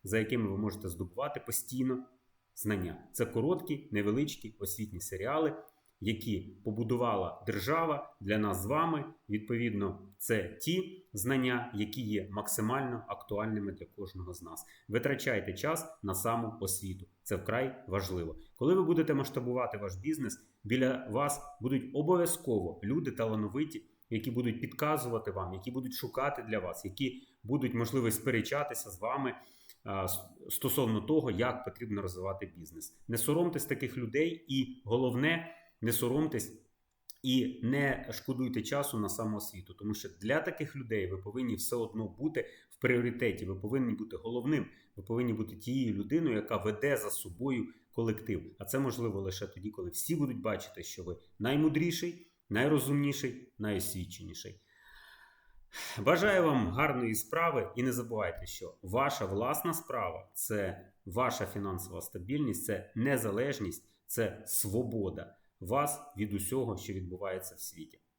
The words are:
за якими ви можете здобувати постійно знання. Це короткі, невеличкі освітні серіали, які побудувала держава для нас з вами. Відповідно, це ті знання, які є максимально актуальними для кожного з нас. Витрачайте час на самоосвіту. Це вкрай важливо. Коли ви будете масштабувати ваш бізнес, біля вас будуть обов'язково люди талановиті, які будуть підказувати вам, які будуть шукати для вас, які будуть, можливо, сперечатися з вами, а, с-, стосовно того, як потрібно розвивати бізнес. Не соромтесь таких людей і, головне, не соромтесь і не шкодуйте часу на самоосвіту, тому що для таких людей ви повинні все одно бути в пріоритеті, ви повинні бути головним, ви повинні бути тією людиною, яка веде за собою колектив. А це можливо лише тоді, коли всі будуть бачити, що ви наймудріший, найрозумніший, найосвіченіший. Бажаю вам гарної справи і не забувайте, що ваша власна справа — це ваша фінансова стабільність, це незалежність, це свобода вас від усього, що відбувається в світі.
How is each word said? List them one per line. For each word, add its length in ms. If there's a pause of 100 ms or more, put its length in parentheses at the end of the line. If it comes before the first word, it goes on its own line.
за 140
якими 320
ви 80
можете 300
здобувати 580
постійно 580 (500)
знання. 580
Це 140
короткі, 680
невеличкі 680
освітні 420
серіали, 540 (460)
які 380 (260)
побудувала 840
держава 720
для 180
нас 240
з 40
вами. 380 (240)
Відповідно, 800 (100)
це 300
ті 640
знання, 640
які 280
є 280
максимально 760
актуальними 640
для 140
кожного 480
з 80
нас. 220 (240)
Витрачайте 640
час 500
на 120
самоосвіту. 920 (160)
Це 140
вкрай 520
важливо. 480 (180)
Коли 200
ви 80
будете 320
масштабувати 640
ваш 180
бізнес, 420 (260)
біля 460
вас 320 (180)
будуть 340
обов'язково 880
люди 260
талановиті, 720 (280)
які 200
будуть 300
підказувати 680
вам, 240
які 160
будуть 240
шукати 480
для 160
вас, 260
які 440 (140)
будуть, 320
можливо, 360
сперечатися 800
з 100
вами, 340 (500)
а, 200
с-, 160 (300)
стосовно 500
того, 300
як 340
потрібно 380
розвивати 440 (100)
бізнес. 420 (100)
Не 100
соромтесь 460
таких 340
людей 500
і, 360
головне, 720 (260)
не 100
соромтесь 600 (680)
і 400
не 500
шкодуйте 500
часу 360
на 100
самоосвіту, 680
тому 200
що 140 (120)
для 200
таких 360
людей 300
ви 100
повинні 380
все 220
одно 320
бути 400 (220)
в 60
пріоритеті, 720
ви 80
повинні 400
бути 220
головним, 500 (300)
ви 60
повинні 300
бути 240
тією 380
людиною, 420
яка 200
веде 400
за 140
собою 580 (240)
колектив. 500 (160)
А 60
це 140
можливо 420
лише 260
тоді, 240
коли 200
всі 260
будуть 240
бачити, 420
що 220
ви 120 (220)
наймудріший, 880 (220)
найрозумніший, 1120
найосвіченіший. 1040 (1400)
Бажаю 440
вам 260
гарної 460
справи 600
і 60
не 100
забувайте, 540
що 360
ваша 440
власна 480
справа — 600
це 540 (180)
ваша 400
фінансова 540
стабільність, 640
це 300
незалежність, 960 (180)
це 400
свобода 920 (260)
вас 380 (160)
від 180
усього, 420
що 160
відбувається 640
в 60
світі. 400 (180)